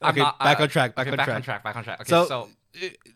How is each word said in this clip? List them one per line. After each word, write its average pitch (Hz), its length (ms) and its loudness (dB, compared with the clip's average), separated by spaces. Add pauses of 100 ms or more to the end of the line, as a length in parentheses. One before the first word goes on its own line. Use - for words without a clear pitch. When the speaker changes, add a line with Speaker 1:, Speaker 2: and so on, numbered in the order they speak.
Speaker 1:
I'm 151 100 2
Speaker 2:
Okay, 151 100 2
Speaker 1:
not, 147 180 2
Speaker 2:
back 143 220 4
Speaker 1:
uh, - 20 2
Speaker 2:
on 147 80 2
track, 127 240 0
back 131 120 -4
Speaker 1:
okay, 139 40 -6
Speaker 2:
on 139 80 -4
Speaker 1:
back 135 80 0
Speaker 2:
track. 123 100 -2
Speaker 1:
on 117 60 -6
track, 113 220 -8
back 107 120 -6
on 117 80 -10
track. 110 160 -12
Okay, - 80 -16
Speaker 2:
So, 170 180 4
Speaker 1:
so 131 220 -6 (240)
Speaker 2:
it, 180 240 -12 (200)